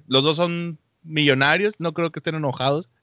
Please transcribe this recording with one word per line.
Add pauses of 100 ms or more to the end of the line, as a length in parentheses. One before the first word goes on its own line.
los
dos
son (240)
millonarios,
no
creo
que
estén
enojados. (140)